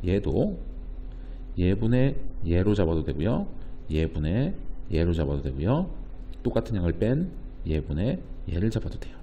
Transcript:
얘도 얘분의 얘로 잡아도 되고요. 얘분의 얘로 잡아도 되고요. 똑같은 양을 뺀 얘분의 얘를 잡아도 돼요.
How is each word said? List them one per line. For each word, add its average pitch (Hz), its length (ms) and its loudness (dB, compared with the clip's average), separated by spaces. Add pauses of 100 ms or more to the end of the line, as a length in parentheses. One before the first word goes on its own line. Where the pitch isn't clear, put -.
얘도 101 520 2 (1000)
얘분의 110 580 4 (300)
얘로 95 280 4
잡아도 82 280 2
되고요. 92 460 0 (420)
얘분의 80 640 0 (380)
얘로 82 220 4
잡아도 73 280 0
되고요. 95 480 0 (520)
똑같은 117 340 0
양을 85 220 2
뺀 147 320 2 (360)
얘분의 78 560 0 (280)
얘를 90 200 2
잡아도 - 280 -4
돼요. - 240 -10